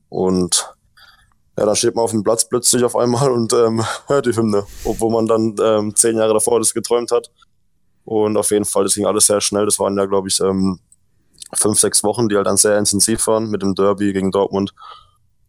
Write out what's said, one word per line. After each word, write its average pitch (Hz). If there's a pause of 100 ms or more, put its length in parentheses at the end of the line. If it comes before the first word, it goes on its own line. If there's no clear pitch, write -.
(100)
Und 92 (840)
ja, 107
dann 104
steht 117
man 117
auf 110
dem 107
Platz 113
plötzlich 123
auf 120
einmal 120
und, 117
ähm, 113 (120)
<laughs> -
hört 139
die 117
Hymne, 104 (200)
obwohl 113
man 113
dann, 113
ähm, 107
zehn 113
Jahre 110
davor 113
das 110
geträumt 117
hat. 120 (720)
Und 107
auf 101
jeden 104
Fall, 98
das 98
ging 101
alles 101
sehr 101
schnell. 101
Das 104
waren 101
ja, 98
glaub 98
ich, -
ähm, 95 (720)
fünf, 104
sechs -
Wochen, 107
die 101
halt 98
dann 101
sehr 104
intensiv 104
waren 110
mit 98
dem 95
Derby 98
gegen 95
Dortmund. 98 (760)